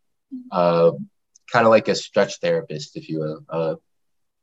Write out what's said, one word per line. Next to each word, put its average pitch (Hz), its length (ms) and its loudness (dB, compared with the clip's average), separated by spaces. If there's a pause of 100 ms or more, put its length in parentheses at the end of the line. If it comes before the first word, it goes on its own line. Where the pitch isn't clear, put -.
(520)
uh, 170 400 4 (600)
kinda 117 160 4
like 110 200 4
a 98 80 0
stretch - 420 -2
therapist, 82 580 -4
if 78 120 -14
you 80 100 -6
will. 78 300 -8
Uh, 80 260 -4 (680)